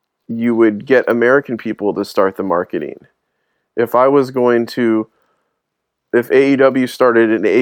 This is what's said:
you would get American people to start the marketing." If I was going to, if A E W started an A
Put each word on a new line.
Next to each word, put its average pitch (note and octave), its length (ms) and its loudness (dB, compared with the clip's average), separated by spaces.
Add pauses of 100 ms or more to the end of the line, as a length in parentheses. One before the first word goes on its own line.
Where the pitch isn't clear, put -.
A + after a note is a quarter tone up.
(260)
you A#2 280 -2
would A2 320 0
get B2+ 220 2
American A#2+ 500 0
people G#2 360 -6
to G2+ 100 -6
start F#2+ 320 -2
the G2 60 -6
marketing." F2 640 -6 (720)
If A#2 180 -4
I B2+ 140 4
was C3+ 220 0
going A#2+ 360 0
to, A2+ 420 -2 (1040)
if A#2+ 160 0
A C#3 220 4
E C3+ 40 0
W C3 300 2
started A#2 440 2
an G#2 140 -2
A G#2 40 2 (140)